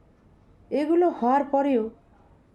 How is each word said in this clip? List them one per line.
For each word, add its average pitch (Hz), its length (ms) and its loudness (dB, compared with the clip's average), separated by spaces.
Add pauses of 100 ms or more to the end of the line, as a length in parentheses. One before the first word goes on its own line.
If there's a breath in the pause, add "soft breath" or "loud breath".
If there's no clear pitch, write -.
(720)
এগুলো 311 400 0
হওয়ার 262 340 0
পরেও 269 460 0 (640)